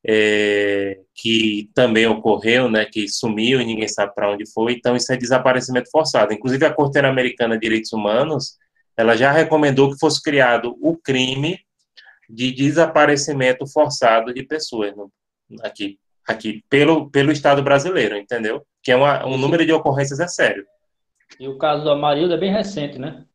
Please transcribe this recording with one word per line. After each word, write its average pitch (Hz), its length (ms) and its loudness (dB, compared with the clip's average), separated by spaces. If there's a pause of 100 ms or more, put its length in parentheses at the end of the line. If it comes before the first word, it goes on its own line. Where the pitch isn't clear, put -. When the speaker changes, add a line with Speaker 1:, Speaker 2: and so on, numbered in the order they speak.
Speaker 1:
É, 104 960 0 (140)
que 110 640 -2
também 113 320 4
ocorreu, 110 640 2
né? 110 160 0
Que 104 220 -6
sumiu 120 540 -2
e 117 40 -2
ninguém 110 220 -4
sabe 101 280 -4
pra 104 160 -2
onde 101 200 -8
foi. 117 220 -2
Então, 123 220 -2
isso 123 180 -4
é 127 40 -2
desaparecimento 127 760 0
forçado. 131 420 2
Inclusive, 131 320 -2
a 143 80 2
Corte 143 160 0
Interamericana 127 640 0
de 110 60 -6
Direitos 110 320 -2
Humanos, 120 640 -2 (400)
ela 113 180 4
já 135 160 4
recomendou 147 600 2
que 139 80 -12
fosse 151 220 0
criado 120 600 2
o 165 160 0
crime 135 640 -2 (680)
de 123 240 -4
desaparecimento 143 1160 0
forçado 123 680 0
de 131 100 -10
pessoas 117 520 -8
no, 101 160 -18 (500)
aqui, 101 380 -12 (260)
aqui 110 440 -8
pelo, 147 420 2
pelo 139 200 2
Estado 143 300 2
brasileiro, 143 560 0
entendeu? 113 480 -6 (160)
Que 131 100 0
é 123 40 6
uma, 139 300 2
um 135 120 -4
número 151 280 2
de 156 80 4
ocorrências 143 460 0
é 175 80 -2
sério. 110 380 -2 (720)
Speaker 2:
E 131 80 -12
o 135 100 -10
caso 151 260 0
do 151 80 0
Amarildo 147 420 0
é 165 40 -2
bem 190 140 -2
recente, 151 460 -4
né? 135 380 -14